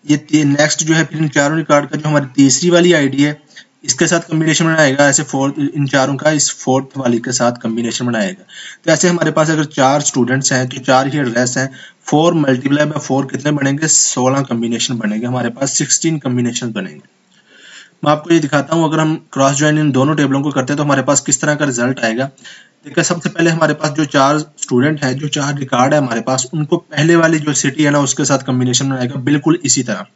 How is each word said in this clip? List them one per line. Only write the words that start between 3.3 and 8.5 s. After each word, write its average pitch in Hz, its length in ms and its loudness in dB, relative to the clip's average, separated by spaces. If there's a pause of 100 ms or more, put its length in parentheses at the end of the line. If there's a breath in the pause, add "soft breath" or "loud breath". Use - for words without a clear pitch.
इसके 160 220 0
साथ 170 160 0
combination 160 420 0
बनाएगा। 147 400 2
ऐसे 139 200 2
fourth, 139 340 -2
इन 143 280 -2
चारों 135 300 0
का 151 160 2
इस 151 220 0
fourth 135 420 -2
वाली 120 240 0
के 123 120 -6
साथ 123 300 -2
combination 117 440 -4
बनाएगा। 104 380 -4 (400 loud breath)